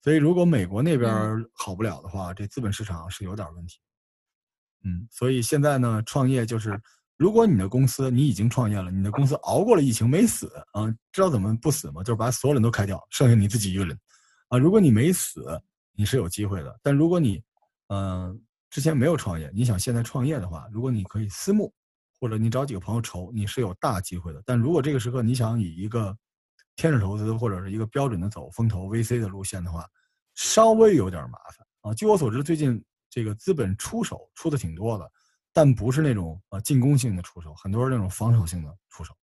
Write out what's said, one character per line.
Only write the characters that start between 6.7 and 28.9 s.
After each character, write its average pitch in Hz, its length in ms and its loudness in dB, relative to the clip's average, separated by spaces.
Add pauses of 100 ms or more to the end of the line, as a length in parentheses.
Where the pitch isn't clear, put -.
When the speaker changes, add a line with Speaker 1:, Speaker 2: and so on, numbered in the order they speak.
Speaker 1:
如 185 160 2
果 226 120 6
你 165 140 4
的 95 100 0
公 127 180 4
司， 131 260 0
你 131 140 4
已 131 60 2
经 101 160 0
创 117 220 0
业 104 100 -2
了， 92 120 -6
你 95 100 0
的 101 80 0
公 135 160 0
司 135 160 2
熬 123 220 2
过 233 100 6
了 165 80 4
疫 135 100 2
情 113 160 2
没 170 160 4
死， - 220 0 (260)
啊， 107 140 -4 (240)
知 - 100 -2
道 190 80 4
怎 123 140 2
么 110 140 0
不 120 120 -2
死 135 220 -2
吗？ 76 120 -10
就 113 100 -2
是 113 40 0
把 113 140 0
所 131 180 -2
有 147 60 4
人 120 80 4
都 117 80 4
开 104 160 0
掉， 95 240 -6
剩 135 180 4
下 117 60 8
你 104 140 4
自 117 100 0
己 98 140 -2
一 92 40 -2
个 98 80 0
人。 80 140 -8 (500)
啊， 123 80 0
如 135 140 6
果 214 100 6
你 156 120 8
没 127 200 6
死， 80 480 -6 (340)
你 101 100 0
是 131 120 0
有 92 120 0
机 104 180 -6
会 95 160 -4
的。 67 180 -14
但 143 140 0
如 151 140 4
果 180 100 2
你， 107 240 0 (460)
呃， 92 440 -4 (380)
之 - 100 -6
前 156 160 2
没 120 80 4
有 165 120 4
创 87 220 -4
业， 76 140 -10
你 104 120 -2
想 113 120 0
现 107 160 -4
在 117 80 0
创 120 240 -4
业 147 140 -2
的 90 100 -8
话， 82 220 -12
如 107 100 -8
果 127 120 -2
你 107 100 -2
可 98 180 -6
以 107 80 -4
私 - 240 -4
募， 208 220 0 (460)
或 123 80 -4
者 110 100 -4
你 113 100 2
找 127 160 0
几 143 80 -8
个 98 60 -6
朋 101 160 -6
友 117 80 -2
筹， 90 320 -10
你 101 140 -4
是 131 120 -6
有 95 200 -2
大 110 200 -2
机 92 160 -10
会 85 160 -10
的。 71 140 -14
但 127 100 0
如 120 140 2
果 170 100 4
这 143 120 0
个 131 80 0
时 117 100 -4
刻 123 140 -2
你 117 100 2
想 117 260 0
以 85 140 -4
一 95 140 -8
个 107 280 -4 (600)
天 165 160 2
使 127 80 4
投 98 180 -2
资 110 160 -2
或 117 160 -2
者 92 100 -4
是 95 120 -8
一 104 40 -6
个 110 80 -2
标 139 240 -2
准 101 120 -4
的 95 80 -4
走 73 240 -12
风 113 160 0
投 95 180 -4
V 113 160 -2